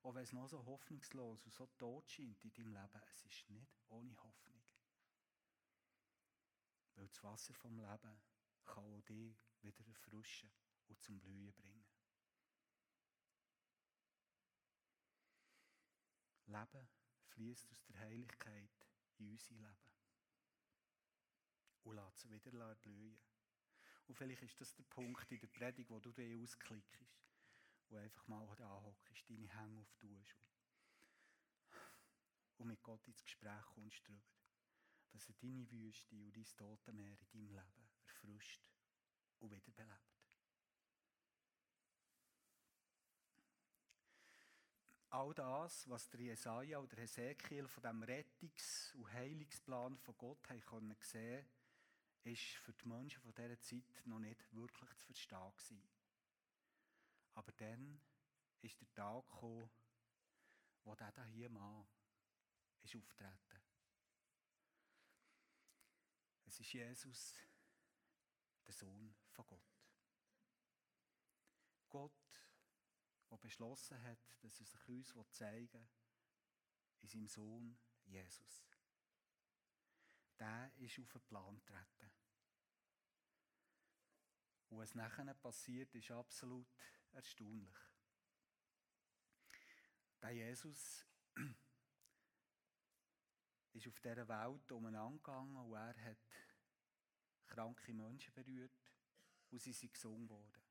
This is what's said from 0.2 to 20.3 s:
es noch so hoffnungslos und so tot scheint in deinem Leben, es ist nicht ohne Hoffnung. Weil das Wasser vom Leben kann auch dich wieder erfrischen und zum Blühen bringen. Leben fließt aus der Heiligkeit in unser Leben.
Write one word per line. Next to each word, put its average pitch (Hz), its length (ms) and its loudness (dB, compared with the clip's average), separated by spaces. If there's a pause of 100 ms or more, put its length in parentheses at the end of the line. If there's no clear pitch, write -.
es 117 100 2
noch 127 140 2
so 135 180 0
hoffnungslos 127 800 0
und 110 80 -6
so 131 140 -4 (100)
tot 127 320 4
scheint 120 340 0
in 110 100 -2
deinem 113 200 0
Leben, 101 280 -2 (120)
es - 100 -6
ist - 280 -6
nicht 120 280 -6 (100)
ohne 117 340 -2
Hoffnung. 113 400 -14 (2250)
Weil 101 120 -6
das - 160 -8
Wasser 110 300 0
vom 113 240 -2
Leben 107 440 -2 (440)
kann - 180 -2
auch 104 200 -4
dich 110 340 0 (240)
wieder 107 240 -6
erfrischen 107 680 -4 (400)
und - 100 -10
zum 101 180 -2
Blühen 98 340 -2
bringen. 101 320 -12 (4000)
Leben 113 400 0 (400)
fließt 117 440 -2
aus - 140 -10
der 98 140 -8
Heiligkeit 110 680 -2 (480)
in 104 120 -2
unser 113 260 -4
Leben. 107 360 -8 (1900)